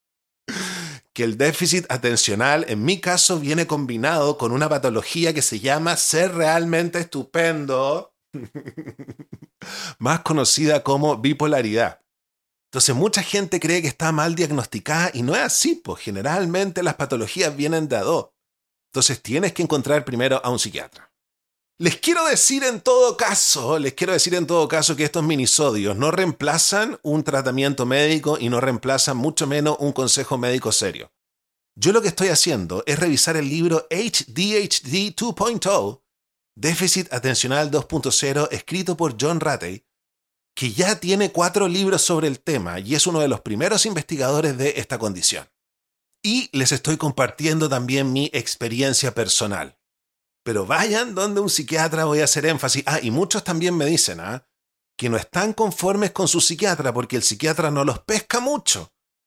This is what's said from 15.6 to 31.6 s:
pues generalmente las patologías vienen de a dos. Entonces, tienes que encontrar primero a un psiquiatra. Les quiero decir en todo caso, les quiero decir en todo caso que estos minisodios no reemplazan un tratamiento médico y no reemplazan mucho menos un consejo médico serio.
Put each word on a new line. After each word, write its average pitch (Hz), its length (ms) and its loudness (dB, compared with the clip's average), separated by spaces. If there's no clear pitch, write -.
pues - 280 -10
generalmente 175 800 -2
las 156 120 0
patologías 139 600 -2
vienen 151 340 -2
de 120 80 0
a 98 60 0
dos. 151 280 -2
Entonces, 131 320 0
tienes 165 300 0
que 180 100 -4
encontrar 147 440 0
primero 131 360 0
a 123 60 -2
un 123 100 0
psiquiatra. - 540 -8
Les 170 140 2
quiero 339 300 2
decir 269 360 2
en 247 180 0
todo 247 360 4
caso, 160 640 2
les 135 140 -2
quiero 180 180 0
decir 175 240 2
en 170 100 0
todo 160 220 4
caso 156 260 2
que 143 80 -2
estos 151 220 0
minisodios 123 720 2
no 143 160 2
reemplazan 180 920 0
un 151 220 0
tratamiento 135 640 0
médico 147 520 2
y 117 100 -2
no 120 120 2
reemplazan 131 560 2
mucho 147 320 -2
menos 147 320 0
un 143 100 0
consejo 131 480 0
médico 123 320 0
serio. 85 420 -4